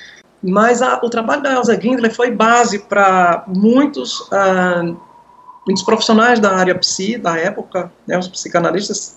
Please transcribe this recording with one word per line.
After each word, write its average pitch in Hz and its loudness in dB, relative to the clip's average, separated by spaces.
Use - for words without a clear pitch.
Mas 220 2
a, 247 0
o 233 -2
trabalho 233 -4
da 277 -2
Elsa 226 0
Gindler 226 0
foi 247 0
base 220 2
pra 185 2
muitos, 226 0
ah, 185 0
muitos 190 -2
profissionais 226 2
da 202 2
área 185 2
psi, 196 -4
da 175 -4
época, 175 -6
né, 175 -2
os 185 -6
psicanalistas, - -4